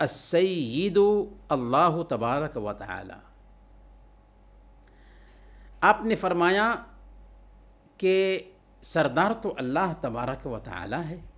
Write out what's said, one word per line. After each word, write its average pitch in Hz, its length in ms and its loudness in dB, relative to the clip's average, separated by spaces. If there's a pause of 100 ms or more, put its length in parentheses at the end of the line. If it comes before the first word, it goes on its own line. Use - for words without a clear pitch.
अस्सय्यिदु 175 1040 2 (440)
अल्लाहु 151 540 2
तबारक 131 520 -2
व 104 180 -4
तआला, 92 440 -12 (2750)
आपने 214 340 4
फरमाया 185 560 2 (1300)
कि 185 160 4 (680)
सरदार 160 520 2
तो 214 140 -6 (100)
अल्लाह 156 420 0
तबारक 123 460 -6
व 117 140 -6
तआला 92 380 -8
है। 160 240 -10 (140)